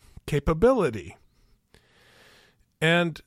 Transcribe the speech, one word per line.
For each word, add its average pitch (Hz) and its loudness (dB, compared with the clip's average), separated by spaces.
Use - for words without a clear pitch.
capability. 170 0
And 170 0